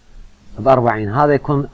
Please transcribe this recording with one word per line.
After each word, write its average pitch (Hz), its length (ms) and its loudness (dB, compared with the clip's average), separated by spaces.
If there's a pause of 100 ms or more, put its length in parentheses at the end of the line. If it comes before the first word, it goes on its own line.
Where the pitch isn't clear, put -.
(600)
بأربعين، 113 500 2
هذا 147 240 2
يكون 143 400 -2